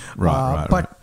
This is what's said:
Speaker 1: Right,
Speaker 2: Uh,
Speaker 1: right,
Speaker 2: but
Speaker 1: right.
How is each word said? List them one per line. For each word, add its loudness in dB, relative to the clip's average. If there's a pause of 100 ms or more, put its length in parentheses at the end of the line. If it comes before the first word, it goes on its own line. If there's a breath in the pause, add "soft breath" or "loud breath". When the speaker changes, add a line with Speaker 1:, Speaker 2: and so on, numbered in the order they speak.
(180 loud breath)
Speaker 1:
Right, 2
Speaker 2:
Uh, 0
Speaker 1:
right, -2
Speaker 2:
but 2
Speaker 1:
right. -14